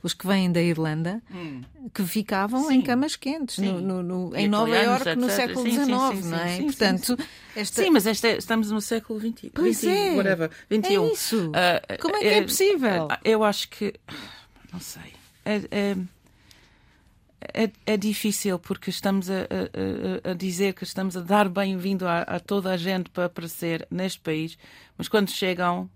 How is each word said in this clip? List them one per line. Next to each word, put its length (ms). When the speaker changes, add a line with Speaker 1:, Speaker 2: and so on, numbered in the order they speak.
Speaker 1:
Os 120
que 120
vêm 240
da 100
Irlanda, 640
Speaker 2:
Hum. 280
Speaker 1:
que 100
ficavam 680
em 80
Speaker 2:
Sim. 60
Speaker 1:
camas 280
quentes, 440
no, 200
Speaker 2:
Sim. 60
Speaker 1:
no, 180
no, 340
Speaker 2:
E 40
Speaker 1:
em 80
Nova 220
Speaker 2:
italianos, 360
Speaker 1:
Iorque, 140
no 60
Speaker 2:
et 40
cetera. 180
Speaker 1:
século 160
Speaker 2:
Sim, 80
sim, 60
Speaker 1:
dezenove, 440
Speaker 2:
sim, 80
Speaker 1:
não 80
é? 100
Speaker 2:
sim, 80
sim, 80
Speaker 1:
Portanto, 520
Speaker 2:
sim. 100
Speaker 1:
esta 220
Speaker 2:
Sim, 80
mas 160
esta, 240
estamos 400
no 100
século 400
vinte, 340
Speaker 1:
Pois 280
Speaker 2:
vinte, 100
Speaker 1:
é. 240
Speaker 2:
whatever, 340
vinte 240
e 60
um. 100
Speaker 1:
É 40
isso. 420
Speaker 2:
Ah, 460
Speaker 1:
Como 160
é 40
que 60
é 120
Speaker 2:
é, 40
Speaker 1:
possível? 680
Speaker 2:
ah, 120
eu 220
acho 240
que, 260
não 80
sei, 320
é, 260
é, 260
é, 160
é 100
difícil 640
porque 320
estamos 400
a, 120
a, 840
a, 40
a 20
dizer 400
que 80
estamos 340
a 40
dar 280
bem-vindo 580
a, 160
a 180
toda 320
a 40
gente 340
para 160
aparecer 640
neste 300
país, 380
mas 120
quando 220
chegam 640